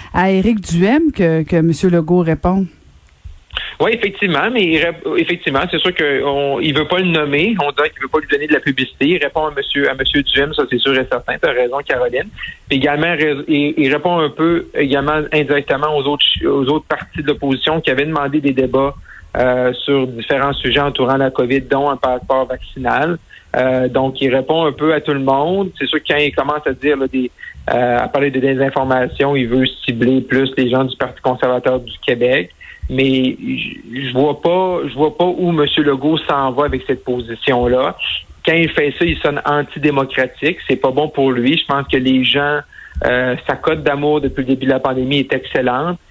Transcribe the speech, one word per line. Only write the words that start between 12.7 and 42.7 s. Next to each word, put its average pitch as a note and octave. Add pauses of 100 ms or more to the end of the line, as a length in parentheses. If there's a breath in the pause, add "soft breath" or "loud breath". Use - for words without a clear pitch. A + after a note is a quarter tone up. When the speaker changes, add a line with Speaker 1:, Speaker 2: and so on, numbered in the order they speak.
Speaker 2:
également, D3+
ré-, D3
il, D3
il C3+
répond E3+
un D3+
peu E3
également C#3+ (120)
indirectement D3
aux C#3+
autres C#3+
ch-, -
aux C#3
autres D3+
partis -
de C#3
l'opposition C#3+
qui -
avaient C3+
demandé D3+
des C#3
débats, C3 (420 loud breath)
euh, B2+ (120)
sur C#3
différents C3
sujets C3
entourant C3+
la C3+
covid, C3
dont C#3
un C3+
passeport C3
vaccinal. B2+ (360 loud breath)
Euh, B2+
donc, C3
il C3
répond D#3
un D3
peu D3+
à D3
tout D3+
le C#3
monde. D#3
C'est C#3
sûr D3+
que -
quand D3
il D3
commence D3
à C#3
dire, C#3+
là, C3+
des, B2+ (400 loud breath)
euh, B2
à A#2+
parler C#3+
de C3
désinformation, C3+
il B2+
veut B2+ (180)
cibler B2+
plus C3
les B2+
gens C3
du B2+
Parti -
conservateur B2+
du -
Québec. B2+ (400 loud breath)
Mais C3
je, C3
je B2
vois C#3
pas, F3+
je B2
vois D3+
pas F3
où F3
monsieur D3+
Legault C#3+
s'en C#3
va C3
avec C3
cette B2+
position-là. B2 (480 loud breath)
Quand D#3+
il E3
fait D3
ça, F3
il E3+
sonne D3+
antidémocratique. C#3+ (100)
C'est C3
pas C3
bon D3
pour C3+
lui. B2+
Je D#3
pense C#3
que -
les C3
gens, C#3+ (480 loud breath)